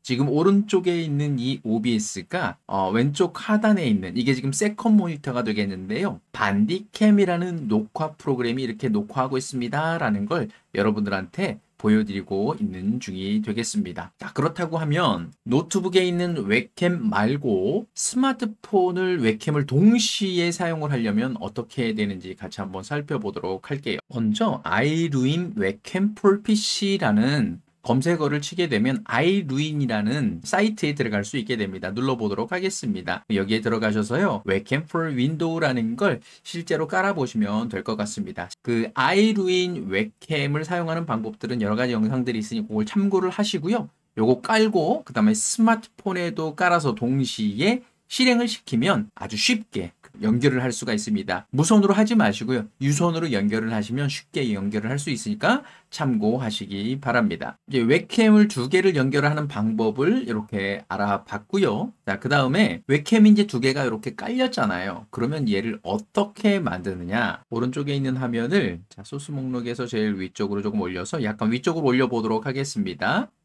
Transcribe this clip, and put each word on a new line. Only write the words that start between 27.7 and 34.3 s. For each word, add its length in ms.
검색어를 580
치게 280
되면 360
아이루인이라는 1400
사이트에 500
들어갈 320
수 120
있게 200
됩니다. 340
눌러보도록 600
하겠습니다. 840
여기에 280
들어가셔서요. 840